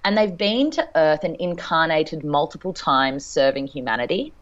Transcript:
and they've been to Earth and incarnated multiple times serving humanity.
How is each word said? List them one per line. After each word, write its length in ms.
and 140
they've 180
been 360
to 220
Earth 300
and 120
incarnated 880
multiple 480
times 520
serving 440
humanity. 720